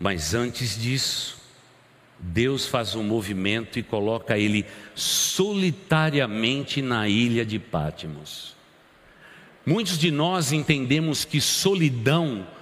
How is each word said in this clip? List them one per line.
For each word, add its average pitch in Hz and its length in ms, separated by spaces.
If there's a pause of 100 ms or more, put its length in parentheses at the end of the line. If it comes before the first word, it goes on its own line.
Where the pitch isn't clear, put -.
Mas 90 340
antes 120 420
disso, - 640 (760)
Deus 117 480
faz 107 280
um 110 100
movimento 104 720
e 113 40
coloca 110 540
ele 104 300 (280)
solitariamente 143 1900
na 117 260
ilha 117 380
de 107 120
Patmos. 78 1000 (1080)
Muitos 185 320
de 160 140
nós 156 400
entendemos 147 720
que 147 160
solidão 139 1080 (140)